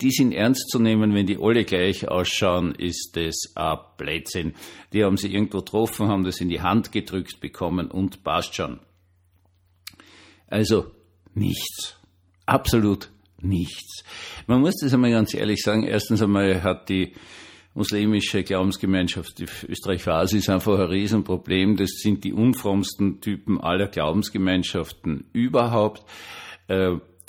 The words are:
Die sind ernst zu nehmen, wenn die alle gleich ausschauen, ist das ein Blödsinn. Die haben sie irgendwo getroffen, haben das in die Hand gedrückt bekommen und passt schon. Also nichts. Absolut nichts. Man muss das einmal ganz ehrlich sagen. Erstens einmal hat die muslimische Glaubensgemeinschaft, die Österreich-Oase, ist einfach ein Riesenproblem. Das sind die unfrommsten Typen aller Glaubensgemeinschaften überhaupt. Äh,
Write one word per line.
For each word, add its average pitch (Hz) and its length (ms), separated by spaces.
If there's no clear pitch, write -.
Die 131 120
sind 127 180
ernst 120 400
zu 131 80
nehmen, 110 360
wenn 101 120
die 98 160
alle 113 220
gleich 92 440
ausschauen, 90 680
ist - 400
das 82 400
ein 80 220
Blödsinn. 78 580
Die 107 100
haben 98 140
sie 98 180
irgendwo 101 240
getroffen, 107 480
haben 101 160
das 92 180
in 92 80
die 82 120
Hand 95 320
gedrückt 95 480
bekommen 87 500
und 95 320
passt 82 320
schon. 67 240
Also 107 400
nichts. - 640
Absolut 110 640
nichts. - 640
Man 127 160
muss 185 180
das 135 140
einmal 123 160
ganz 113 240
ehrlich 104 260
sagen. 107 240
Erstens 107 380
einmal 98 400
hat 92 260
die 92 240
muslimische 104 680
Glaubensgemeinschaft, 92 960
die 87 60
Österreich-Oase, 90 680
ist 95 100
einfach 98 300
ein 95 80
Riesenproblem. 95 920
Das 95 140
sind 104 240
die 98 80
unfrommsten 101 880
Typen 98 400
aller 92 280
Glaubensgemeinschaften 87 1500
überhaupt. 117 680
Äh, 95 280